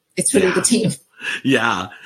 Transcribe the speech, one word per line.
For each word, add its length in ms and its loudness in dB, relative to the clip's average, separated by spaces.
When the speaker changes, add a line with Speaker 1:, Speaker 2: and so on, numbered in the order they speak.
Speaker 1:
It's 160 -2
really 140 4
Speaker 2:
Yeah. 60 0
Speaker 1:
the 80 0
team. 300 0
Speaker 2:
Yeah. 440 0